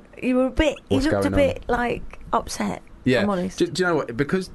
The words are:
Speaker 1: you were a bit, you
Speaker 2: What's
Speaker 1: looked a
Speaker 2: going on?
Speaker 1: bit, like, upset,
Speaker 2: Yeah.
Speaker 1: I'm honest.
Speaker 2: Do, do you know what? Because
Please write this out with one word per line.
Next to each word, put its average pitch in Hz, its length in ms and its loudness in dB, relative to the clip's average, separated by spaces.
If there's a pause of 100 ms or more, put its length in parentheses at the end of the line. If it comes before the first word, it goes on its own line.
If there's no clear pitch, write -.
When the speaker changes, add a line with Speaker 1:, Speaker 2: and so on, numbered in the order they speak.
(220)
Speaker 1:
you 254 140 0
were 254 120 4
a 254 40 -2
bit, 285 260 2 (120)
you - 80 4
Speaker 2:
What's 269 80 0
Speaker 1:
looked 202 200 2
a - 40 2
Speaker 2:
going - 40 -2
on? - 200 4
Speaker 1:
bit, - 140 -10
like, 240 520 -4 (140)
upset, - 480 -4 (220)
Speaker 2:
Yeah. - 180 4
Speaker 1:
I'm 202 80 2
honest. 185 300 -2
Speaker 2:
Do, 180 80 4
do 170 160 -4
you 180 40 2
know 170 80 2
what? 123 220 -2
Because 180 380 -2